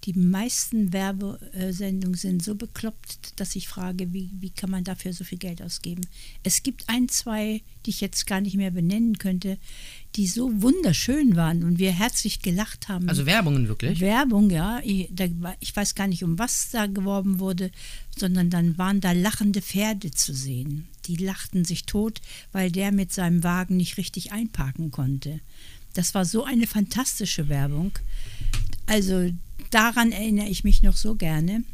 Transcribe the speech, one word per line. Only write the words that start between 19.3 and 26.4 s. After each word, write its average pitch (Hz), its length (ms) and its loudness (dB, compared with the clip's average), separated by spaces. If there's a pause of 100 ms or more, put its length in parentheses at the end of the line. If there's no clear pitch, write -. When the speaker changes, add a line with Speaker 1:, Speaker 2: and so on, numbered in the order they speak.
Speaker 1:
Pferde 202 500 -2
zu - 220 -2
sehen. 135 540 -6 (200)
Die 175 80 -2
lachten 185 500 -2
sich - 200 -4
tot, 214 340 -2 (320)
weil 185 200 0
der 196 200 0
mit 196 220 0
seinem 175 300 2
Wagen 180 340 0
nicht 175 200 0
richtig - 360 -8
einparken 165 580 -4
konnte. 139 480 -4 (540)
Das 180 200 -2
war 190 120 2
so 220 180 0